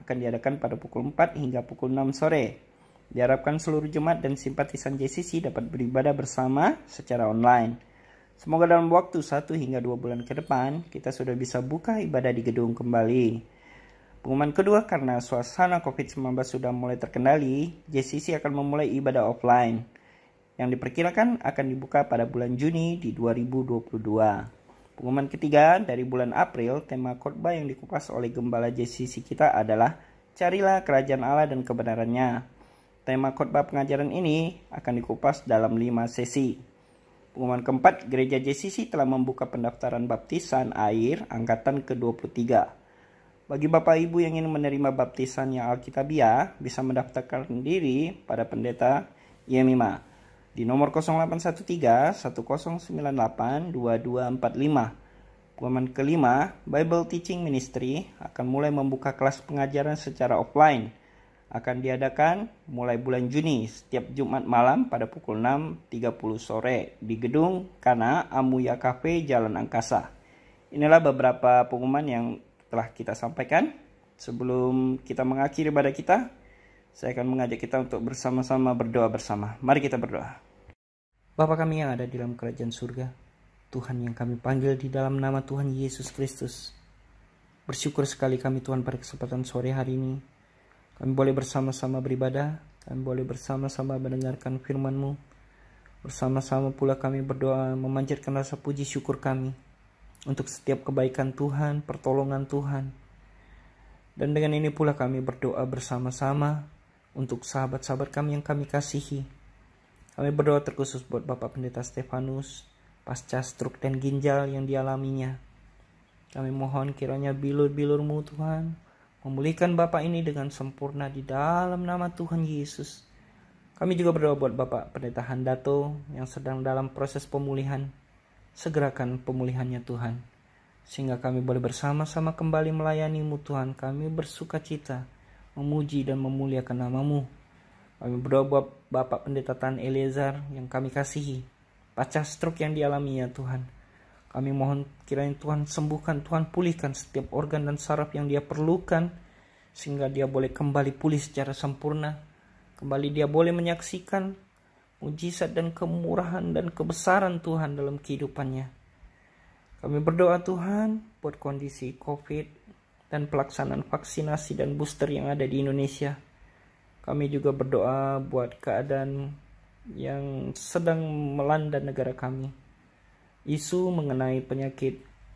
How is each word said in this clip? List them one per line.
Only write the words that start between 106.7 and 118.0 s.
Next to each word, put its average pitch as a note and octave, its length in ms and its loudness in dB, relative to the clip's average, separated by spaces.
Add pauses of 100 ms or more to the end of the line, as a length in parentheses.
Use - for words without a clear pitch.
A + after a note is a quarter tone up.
untuk B2+ 240 -4
sahabat-sahabat C3+ 720 -4
kami D3 240 -2
yang D3 80 -6
kami C#3+ 240 -4
kasihi. C#3+ 560 -4 (880)
Kami C#3+ 160 -2
berdoa D3 320 4
terkhusus C3 400 -6
buat B2 240 -6
Bapak B2 320 -6
Pendeta B2 240 -6
Stefanus, C3+ 880 -8 (320)
pasca B2+ 400 -6
stroke - 400 -8
dan C3+ 160 -2
ginjal C#3 480 0
yang C3+ 240 -4
dialaminya. C3+ 720 -4 (880)
Kami C3+ 240 -6
mohon C3+ 400 -2
kiranya C#3 400 -4
bilur-bilur-Mu, D3 840 2 (120)